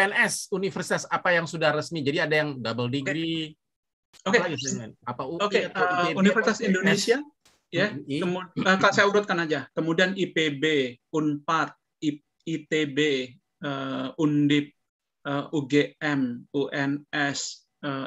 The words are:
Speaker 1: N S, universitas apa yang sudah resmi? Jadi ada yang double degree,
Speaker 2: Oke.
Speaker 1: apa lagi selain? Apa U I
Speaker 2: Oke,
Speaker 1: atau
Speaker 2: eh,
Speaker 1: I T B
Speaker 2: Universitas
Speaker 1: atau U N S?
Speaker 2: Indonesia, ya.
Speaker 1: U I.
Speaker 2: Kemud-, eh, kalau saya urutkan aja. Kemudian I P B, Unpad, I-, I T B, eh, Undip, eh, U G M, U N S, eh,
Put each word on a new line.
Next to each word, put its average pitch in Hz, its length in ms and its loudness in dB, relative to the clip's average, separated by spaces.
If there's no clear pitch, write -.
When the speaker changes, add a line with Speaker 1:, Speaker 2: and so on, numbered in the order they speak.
Speaker 1:
N 196 160 2
S, 220 320 0
universitas 190 560 -4
apa 175 320 0
yang 165 80 0
sudah 160 240 0
resmi? 151 320 -2
Jadi 139 160 0
ada 156 160 0
yang 151 240 0
double 120 320 -2
degree, 156 640 -4
Speaker 2:
Oke. 196 160 4
Speaker 1:
apa 180 80 -2
lagi 151 80 -6
selain? 127 340 -8
Apa 123 240 -8
U 170 80 -6
I 196 80 0
Speaker 2:
Oke, 202 140 2
Speaker 1:
atau 185 160 -2
Speaker 2:
eh, 180 80 0
Speaker 1:
I 180 80 0
T 170 120 0
B 185 40 -2
Speaker 2:
Universitas 208 400 4
Speaker 1:
atau - 40 -6
U 226 40 -2
N - 0 -
S? 208 80 0
Speaker 2:
Indonesia, 196 440 2
ya. 180 240 2
Speaker 1:
U 139 120 -8
I. 139 160 -2
Speaker 2:
Kemud-, 180 300 -4
eh, 190 160 4
kalau 196 160 6
saya 202 160 6
urutkan 202 320 2
aja. 151 180 0
Kemudian 165 440 2
I 185 160 0
P - 40 -2
B, 139 120 -2
Unpad, 151 560 0
I-, 147 200 -2
I 165 100 -4
T - 40 -2
B, 135 60 -2
eh, 135 420 -6
Undip, 147 480 4
eh, 143 320 -4
U 139 80 -2
G 143 320 2
M, 135 560 -2
U 143 160 0
N 143 400 -2
S, - 560 -4
eh, 135 240 -6